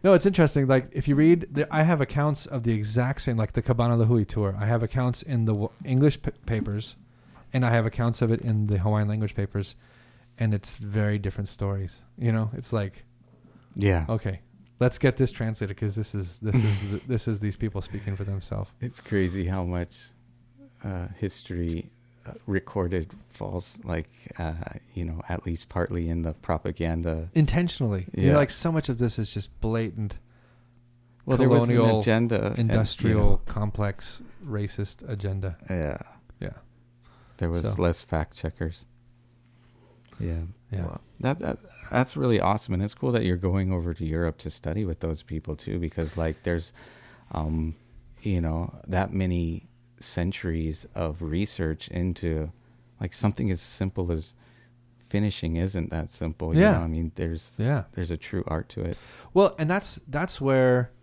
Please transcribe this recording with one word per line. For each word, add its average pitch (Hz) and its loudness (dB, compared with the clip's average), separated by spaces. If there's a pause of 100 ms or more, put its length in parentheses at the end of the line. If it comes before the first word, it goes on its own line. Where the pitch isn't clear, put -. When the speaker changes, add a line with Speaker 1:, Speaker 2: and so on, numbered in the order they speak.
Speaker 1:
no, 190 10
it's 175 8
interesting. 151 4
Like, 131 4
if 139 -2
you 143 4
read, 160 6
the, 147 0
I 156 4
have 160 4
accounts 147 0
of 127 -4
the 117 2
exact 110 0
same, 120 0
like, 107 0
the 117 0
Cabana 120 2
Lahui 113 4
tour. 98 0
I 101 0
have 117 2
accounts 123 -2
in 117 0
the 110 2
w-, 104 -2 (160)
English 139 4
p-, - -4 (140)
papers, 107 -4 (580)
and 127 2
I 117 4
have 117 4
accounts 117 0
of 113 4
it 117 2
in 107 0
the 104 2
Hawaiian 107 2
language 107 -2
papers, 101 -4 (640)
and 110 2
it's - -4
very 104 0
different 101 -4
stories. 98 -6 (140)
You 117 2
know, 110 0
it's - -8
like, 101 -4 (680)
Speaker 2:
Yeah. 92 4
Speaker 1:
okay, 101 -2 (380)
let's 123 4
get 131 2
this 127 4
translated 107 -6
'cause 101 -2
this 110 -6
is, 92 -6
this 107 0
is, 107 4
Speaker 2:
<laughs> 101 -6
Speaker 1:
the, 104 -4
this 120 0
is 107 -2
these 104 -2
people 104 -4
speaking 101 -6
for 98 -6
themselves. 98 -6 (120)
Speaker 2:
It's 120 -10
crazy 95 0
how 92 0
much, 87 -4 (720)
uh, 90 -6 (100)
history, 87 -6 (360)
uh, - -14 (120)
recorded 92 -2 (180)
falls, 98 -8
like, 80 -4 (300)
uh, 80 -4 (400)
you 87 -6
know, 82 -6
at 92 -6
least 82 -6
partly 87 -2
in 82 -2
the 80 -2
propaganda. 82 -2
Speaker 1:
Intentionally. 139 0
You 135 0
know, 139 8
Speaker 2:
Yeah. 147 8
Speaker 1:
like, 143 4
so - -4
much 156 0
of 117 -2
this 117 0
is 107 -2
just - -8
blatant 107 -2 (1080)
Speaker 2:
Well, 131 2
there 131 6
was 120 6
an 120 4
Speaker 1:
colonial, 113 6
Speaker 2:
agenda 113 2
and, - -2
you 117 0
Speaker 1:
industrial, 110 4
Speaker 2:
know. - 8
Speaker 1:
complex, 104 -4 (240)
racist 104 -6
agenda. 98 -4 (100)
Speaker 2:
Yeah. 80 -2 (420)
Speaker 1:
Yeah. - -10 (800)
Speaker 2:
There 85 -2
was 85 0
Speaker 1:
So. 92 -2
Speaker 2:
less 85 2
fact 78 -4
checkers. 82 -6 (1300)
Yeah. 82 -4 (300)
Speaker 1:
Yeah. 95 -4
Speaker 2:
Well, 82 -8 (200)
that, 135 0
that, - -4 (320)
that's - 0
really 123 2
awesome. 98 0
And 92 0
it's 104 -4
cool 131 -2
that 110 2
you're 90 2
going 92 2
over 85 -2
to 82 -6
Europe 80 0
to 78 -10
study 90 -4
with 82 -4
those 80 -4
people 85 -6
too, 98 -6
because, 80 -4
like, 80 -2
there's, 85 -2 (580)
um, 80 -2 (460)
you 95 0
know, 82 -4
that 92 -2
many 87 -2 (320)
centuries 82 -4 (100)
of 82 -4
research 80 -4
into, 85 -2 (480)
like, 95 -6
something 104 0
as 87 -2
simple 92 -4
as 80 -4 (760)
finishing 95 -2
isn't 92 -2
that 80 -6
simple. 82 -4
You 82 6
Speaker 1:
Yeah. 92 8
Speaker 2:
know? 85 0
I 82 -2
mean, 80 -2
there's, 82 -6
Speaker 1:
Yeah. 120 -2 (100)
Speaker 2:
there's 87 -6
a 80 -4
true - -6
art 80 -4
to - -10
it. 85 -6 (360)
Speaker 1:
Well, 196 4
and 156 0
that's, 196 -4
that's 147 -4
where 127 4 (120)